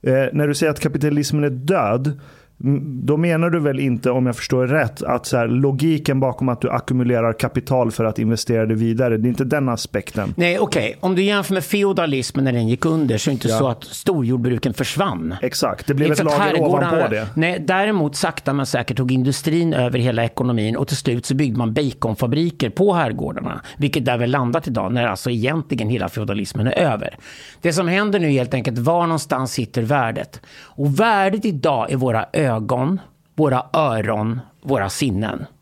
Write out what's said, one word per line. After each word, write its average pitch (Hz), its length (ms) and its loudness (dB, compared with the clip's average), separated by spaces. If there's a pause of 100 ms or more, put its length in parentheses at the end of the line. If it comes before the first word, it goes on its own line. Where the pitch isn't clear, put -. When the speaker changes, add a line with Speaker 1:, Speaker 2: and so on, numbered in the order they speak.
Speaker 1:
eh, 131 100 2 (200)
när 147 160 2
du 143 60 2
säger 151 180 2
att 147 80 -6
kapitalismen 147 640 0
är 147 60 2
död, 135 680 0 (440)
m-, 139 400 -2
då 147 120 2
menar 165 340 2
du 165 100 0
väl 139 200 0
inte, 127 300 0
om 127 160 2
jag 120 100 -2
förstår 127 300 0
rätt, 131 360 0
att - 240 -2
så - 100 0
här, 117 120 2
logiken 139 720 2
bakom 131 280 0
att 120 120 -2
du 127 100 0
ackumulerar 120 640 0
kapital 127 580 0
för 117 140 -2
att 107 140 0
investera 113 480 0
det 110 80 0
vidare, 113 420 2
det 110 100 2
är 123 40 4
inte 123 140 0
den 135 240 0
aspekten. 101 680 -4
Speaker 2:
Nej, 175 220 2
okej. 120 420 0
Om 185 140 0
du 180 80 2
jämför 196 320 0
med 180 100 -2
feodalismen 170 800 0
när 131 80 2
den 117 160 2
gick 123 160 0
under 156 340 2
så 156 120 0
är - 20 0
det - 20 0
inte 127 140 -2
Speaker 1:
Ja. 113 100 2
Speaker 2:
så 131 100 2
att 120 160 -6
storjordbruken 123 920 0
försvann. 110 680 -2
Speaker 1:
Exakt, 127 440 -4
det 147 80 0
blev 147 140 2
Speaker 2:
Inte 151 140 2
Speaker 1:
ett 160 60 2
Speaker 2:
så 147 60 2
att 147 40 2
Speaker 1:
lager 196 200 2
Speaker 2:
herrgårdarna 170 380 2
Speaker 1:
ovanpå 110 180 0
det. 107 200 -2
Speaker 2:
Nej, 165 320 0
däremot 185 500 0
sakta - 360 -2
men 139 140 0
säkert 123 300 -2
tog 127 160 0
industrin 151 640 2
över 127 240 0
hela 117 260 2
ekonomin 117 520 0
och - 120 -2
till 139 80 -2
slut 120 300 -2
så 139 80 0
byggde 131 240 0
man 113 160 0
baconfabriker 131 960 0
på 196 240 2
herrgårdarna, - 680 -2 (160)
vilket 143 280 0
där 123 140 2
väl 120 120 0
landat 135 380 0
idag 110 240 -2
när 120 140 2
alltså 104 240 -2
egentligen 120 580 -2
hela 104 200 -2
feodalismen 104 580 -4
är 107 120 0
över. 131 380 0 (440)
Det 170 120 0
som 175 160 0
händer 202 320 2
nu 170 60 0
är 151 40 2
helt 131 240 0
enkelt, 123 240 -2
var 165 240 2
någonstans 143 500 -2
sitter 120 300 -2
värdet? 113 580 -2 (220)
Och 139 380 0
värdet 202 440 2
idag 143 480 0
är 139 40 0
våra 120 360 0
ögon, 127 680 0 (340)
våra 131 280 2 (100)
öron, 113 680 0 (220)
våra 120 280 0
sinnen. 107 540 -2 (180)